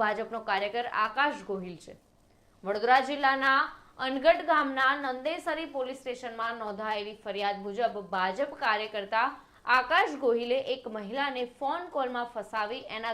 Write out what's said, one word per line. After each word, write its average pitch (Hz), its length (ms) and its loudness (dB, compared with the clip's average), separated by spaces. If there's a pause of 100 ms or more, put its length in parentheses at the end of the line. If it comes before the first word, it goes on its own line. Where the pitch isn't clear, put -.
ભાજપનો 214 460 -2
કાર્યકર 208 420 0 (140)
આકાશ 220 420 0
ગોહિલ 180 380 -6
છે. - 100 -18 (720)
વડોદરા 226 320 6 (100)
જિલ્લાના 269 540 4 (440)
અનગઢ 302 440 4
ગામના 269 500 4
નંદેસરી 311 800 -4
પોલીસ 262 260 -6
સ્ટેશનમાં 233 580 -6
નોંધાયેલી 208 640 -4
ફરિયાદ 202 400 -2
મુજબ 208 340 -2 (140)
ભાજપ 190 500 0
કાર્યકર્તા 214 640 0 (480)
આકાશ 302 360 4 (120)
ગોહિલે 240 340 2 (160)
એક 262 100 -8 (120)
મહિલાને 247 500 -4 (140)
ફોન 311 340 -2
કોલમાં 247 400 -2
ફસાવી 220 480 -4 (160)
એના 226 160 -4